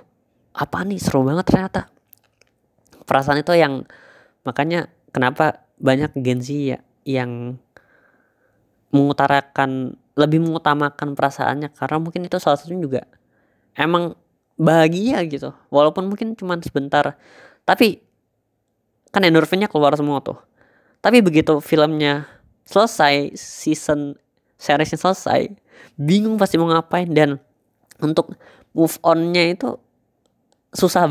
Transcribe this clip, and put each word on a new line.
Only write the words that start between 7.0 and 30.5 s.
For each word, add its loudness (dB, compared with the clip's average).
yang -6
mengutarakan, 0
lebih 2
mengutamakan -2
perasaannya, -4
karena -4
mungkin -6
itu -6
salah 0
satunya -8
juga -4
emang 0
bahagia 2
gitu, -10
walaupun 2
mungkin -6
cuman -4
sebentar, -4
tapi 2
kan 4
endorfinnya 2
keluar 2
semua -2
tuh. -10
Tapi 6
begitu 4
filmnya 0
selesai, 2
season -4
seriesnya 0
selesai, -2
bingung 0
pasti 0
mau 2
ngapain, 0
dan 4
untuk -2
move 0
on-nya 2
itu -6